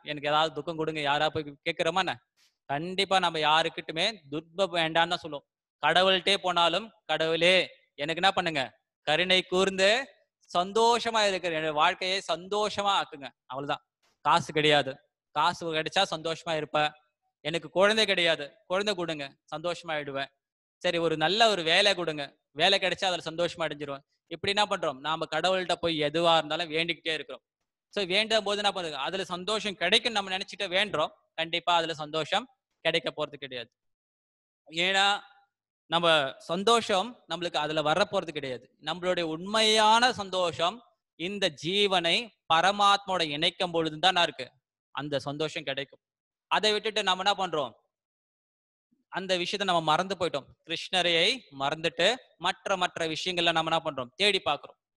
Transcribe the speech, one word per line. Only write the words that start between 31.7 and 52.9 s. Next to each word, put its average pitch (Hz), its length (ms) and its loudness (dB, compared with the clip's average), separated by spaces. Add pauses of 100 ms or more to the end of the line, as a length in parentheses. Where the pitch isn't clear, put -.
அதுல 165 200 0
சந்தோஷம் 156 520 -4 (380)
கிடைக்க 165 260 0
போறது 147 260 -8
கிடையாது. 127 320 -12 (1000)
ஏன்னா 185 380 2 (840)
நம்ம 170 180 2 (360)
சந்தோஷம் 202 640 2 (220)
நம்மளுக்கு 170 320 -6
அதுல 151 200 -2
வர 156 200 2 (100)
போறது 175 220 -4
கிடையாது. 135 320 -8 (180)
நம்மளுடைய 175 440 -4
உண்மையான 214 840 4
சந்தோஷம் 185 640 -2 (420)
இந்த 196 260 -4 (140)
ஜீவனை 185 560 2 (320)
பரமாத்மாவோட 196 800 4
இணைக்கும் 170 460 -2
பொழுது 160 240 -2
தான் 180 260 2
இருக்கு, 131 220 -8 (480)
அந்த 139 240 -4
சந்தோஷம் 147 500 -6
கிடைக்கும். 139 340 -8 (480)
அதை 190 200 4
விட்டுட்டு 208 320 -2
நம்ம 185 200 0
என்ன 202 120 4
பண்றோம், 160 380 -2 (1400)
அந்த 185 260 -4
விஷயத்தை 190 300 -4
நம்ம 170 160 2
மறந்து 175 340 2
போயிட்டோம். 151 280 -4 (180)
கிருஷ்ணரையை 170 640 2 (280)
மறந்துட்டு 160 520 0 (320)
மற்ற 190 380 -2
மற்ற 170 300 -2